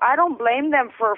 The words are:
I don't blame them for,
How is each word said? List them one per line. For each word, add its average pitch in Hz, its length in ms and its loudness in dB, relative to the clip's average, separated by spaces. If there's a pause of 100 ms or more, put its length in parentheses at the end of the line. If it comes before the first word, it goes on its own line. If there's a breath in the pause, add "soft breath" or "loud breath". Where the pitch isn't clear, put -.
I 240 120 2
don't 330 240 0
blame 247 340 -2
them 262 240 0
for, 214 220 -2